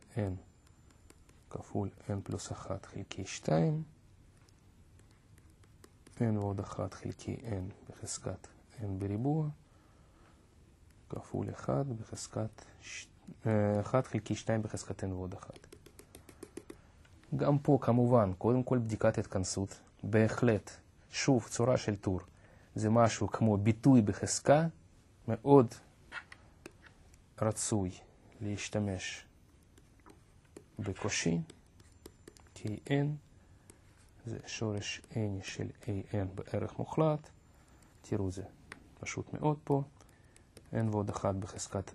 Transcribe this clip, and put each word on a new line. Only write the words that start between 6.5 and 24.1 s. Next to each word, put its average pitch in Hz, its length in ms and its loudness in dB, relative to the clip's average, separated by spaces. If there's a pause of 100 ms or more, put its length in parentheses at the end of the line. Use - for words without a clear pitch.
אחת 101 340 -6
חלקי 101 420 -8
N 92 540 -10
בחזקת - 560 -10 (340)
N 104 60 -8 (120)
בריבוע, 127 500 -2 (1600)
כפול - 420 -8
אחד 131 340 -2 (160)
בחזקת - 600 -8 (180)
ש-, - 260 -14 (400)
אה, 104 340 4
אחד 131 260 0
חלקי - 280 -4
שתיים 110 280 -2
בחזקת - 420 -8
N 98 40 -2
ועוד 92 260 -6
אחת. - 320 -18 (1700)
גם 143 220 2
פה, 143 220 6
כמובן, 120 580 6
קודם 123 240 4
כל 127 160 2
בדיקת 113 400 2
התכנסות, 98 600 -2 (220)
בהחלט, 110 680 4 (400)
שוב, - 380 2
צורה 127 280 2
של 107 200 0
טור, 92 240 0 (540)
זה 107 160 2
משהו 110 380 6
כמו 110 280 2
ביטוי 113 460 6
בחזקה, 139 640 2 (640)